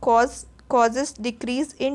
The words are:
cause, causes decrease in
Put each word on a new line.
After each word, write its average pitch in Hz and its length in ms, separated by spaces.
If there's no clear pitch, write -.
cause, 233 280
causes 240 400
decrease 247 440
in 277 80